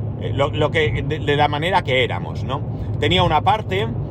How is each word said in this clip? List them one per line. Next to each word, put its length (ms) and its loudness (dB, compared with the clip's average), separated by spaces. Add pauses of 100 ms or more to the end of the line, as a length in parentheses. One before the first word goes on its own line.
(200)
eh, 140 -4
lo, 160 2
lo 200 0
que, 320 0
de, 160 -4
de 180 0
la 120 4
manera 340 0
que 220 2
éramos, 400 -4
¿no? 160 -4 (400)
Tenía 220 4
una 200 4
parte 440 0 (240)